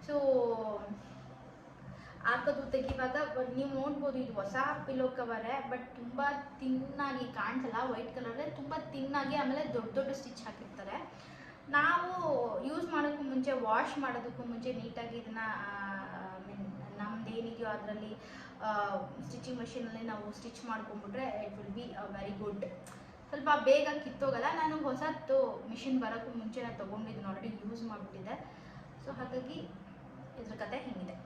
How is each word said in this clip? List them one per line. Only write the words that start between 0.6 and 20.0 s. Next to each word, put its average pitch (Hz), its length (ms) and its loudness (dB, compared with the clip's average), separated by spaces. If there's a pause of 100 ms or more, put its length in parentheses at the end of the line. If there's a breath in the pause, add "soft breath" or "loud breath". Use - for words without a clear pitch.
ಹಾಕೋದು 269 480 4
ತೆಗಿವಾಗ 262 440 2 (220)
ಬ-, 247 180 0
ನೀವು 277 140 2
ನೋಡ್ಬೋದು, 277 480 0
ಇದು 226 160 -2
ಹೊಸ 196 220 -2 (300)
ಪಿಲ್ಲೋ 254 220 2
ಕವರೇ, 240 640 0
but 240 260 -4
ತುಂಬಾ 254 360 0 (280)
ಥಿನ್ 269 400 0
ಆಗಿ 254 340 0
ಕಾಣ್ಸಲ್ಲ, 233 580 0
ವೈಟ್ 226 240 -2
ಕಲರೇ, 262 400 -4
ತುಂಬಾ 285 220 -4 (140)
ಥಿನ್ 277 240 -2
ಆಗಿ, 277 200 2
ಆಮೇಲೆ 269 380 2
ದೊಡ್ಡ 226 220 0
ದೊಡ್ಡ 269 160 2
ಸ್ಟಿಚ್ - 340 -6
ಹಾಕಿರ್ತಾರೆ. 214 840 -8 (400 loud breath)
ನಾವು 339 400 8 (540)
ಯೂಸ್ 330 280 0
ಮಾಡೋಕ್ಕೂ 294 320 4
ಮುಂಚೆ, 262 280 4
ವಾಶ್ 254 480 4
ಮಾಡೋದಕ್ಕೂ 240 440 -2
ಮುಂಚೆ 233 300 -2
ನೀಟಾಗಿ 226 440 -4
ಇದನ್ನ, 220 240 -6
ಆ, 202 560 -2 (400)
I 190 40 -10
mean, 196 280 -6 (280)
ನಮ್ದೇನಿದೆಯೋ 226 720 -4
ಅದ್ರಲ್ಲಿ, 208 460 -4 (480 loud breath)
ಆ, 208 320 2 (260)
ಸ್ಟಿಚಿಂಗ್ 247 380 -6
ಮಷೀನಲ್ಲಿ 226 420 -4